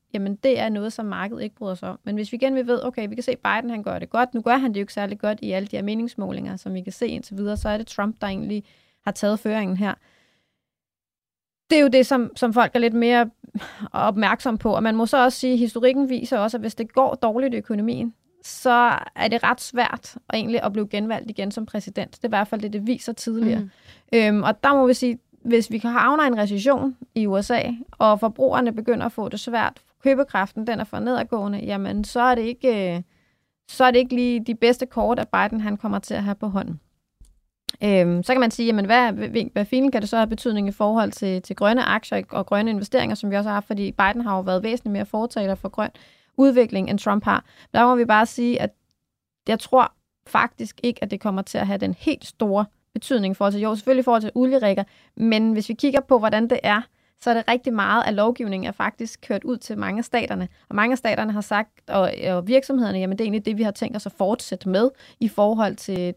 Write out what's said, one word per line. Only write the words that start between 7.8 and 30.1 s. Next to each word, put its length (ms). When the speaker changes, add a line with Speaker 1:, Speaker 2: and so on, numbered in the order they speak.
Speaker 1:
Trump, 340
der 60
egentlig 380
har 80
taget 260
føringen 380
her. 180
Det 80
er 40
jo 60
det, 180
som, 300
som 160
folk 220
er 40
lidt 160
mere 360
opmærksom 680
på. 160
Og 80
man 140
må 100
så 180
også 140
sige, 140
at 60
historikken 500
viser 300
også, 180
at 40
hvis 140
det 180
går 220
dårligt 400
i 20
økonomien, 580
så 560
er 120
det 140
ret 180
svært 560
at 60
egentlig 280
at 100
blive 160
genvalgt 420
igen 200
som 160
præsident. 500
Det 80
er 40
i 80
hvert 120
fald 120
det, 120
det 140
viser 260
tidligere. 480
Speaker 2:
Mm. 100
Speaker 1:
Øhm, 280
og 220
der 100
må 120
vi 80
sige, 240
hvis 260
vi 140
havner 400
i 20
en 120
recession 580
i 120
U 160
S 80
A, 120
og 280
forbrugerne 520
begynder 340
at 60
få 160
det 120
svært, 320
købekraften, 640